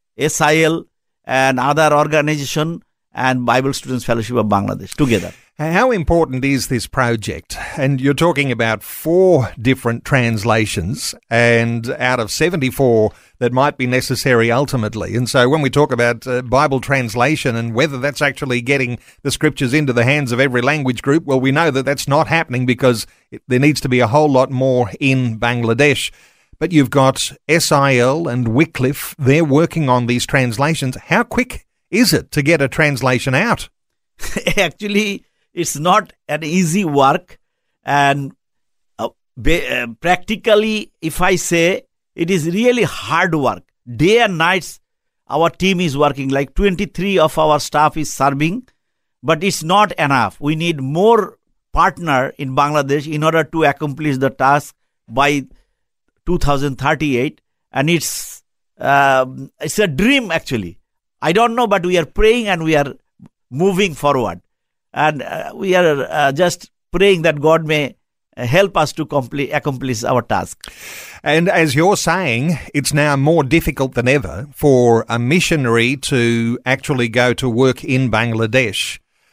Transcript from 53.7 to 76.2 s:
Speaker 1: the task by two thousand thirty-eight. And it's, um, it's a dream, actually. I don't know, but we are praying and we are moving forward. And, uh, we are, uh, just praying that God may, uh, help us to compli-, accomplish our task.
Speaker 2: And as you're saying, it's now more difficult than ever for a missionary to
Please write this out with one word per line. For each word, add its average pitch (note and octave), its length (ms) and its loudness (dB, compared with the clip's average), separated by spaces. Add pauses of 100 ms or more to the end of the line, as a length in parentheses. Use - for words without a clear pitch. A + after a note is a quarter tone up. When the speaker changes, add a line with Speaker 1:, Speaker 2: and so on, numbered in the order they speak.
Speaker 1:
the C3+ 120 0
task C#3+ 440 0 (340)
by C#3 380 0 (800)
two F3 120 0
thousand C#3 380 0
thirty-eight. C#3+ 640 -2 (320)
And C#3 180 0
it's, - 520 -4 (360)
um, C3+ 720 2 (100)
it's D#3 180 -6
a G#3 100 2
dream, G#3+ 420 0
actually. A2+ 480 -6 (420)
I D3+ 120 0
don't A3+ 220 2
know, A#3+ 120 0
but F#3+ 180 0
we F3+ 140 0
are D#3+ 80 0
praying A3 420 2
and F3 140 -2
we D#3+ 140 2
are C#3 180 0 (560)
moving F3+ 440 0
forward. A#2+ 460 0 (520)
And, D3+ 300 0
uh, - 320 -10
we - 200 -2
are, D#3 340 2
uh, C#3+ 240 0
just F3 380 -2 (200)
praying F#3 320 2
that D#3 180 0
God D#3+ 260 2
may, D3+ 300 -2 (380)
uh, B2 120 -6
help F3+ 320 2
us D3+ 160 0
to D#3+ 100 -6
compli-, C#3+ 500 -4
accomplish C3 500 -4
our B2 180 0
task. - 500 -6 (500)
Speaker 2:
And E3+ 280 2
as E3 240 2
you're F3 240 2
saying, E3 600 -2 (140)
it's C#3+ 220 -2
now D3 220 2
more D3+ 280 2
difficult C#3 500 -2
than A#2+ 140 0
ever C3 460 -2
for B2 540 4
a A#2 100 -2
missionary B2+ 800 2 (120)
to A#2 560 0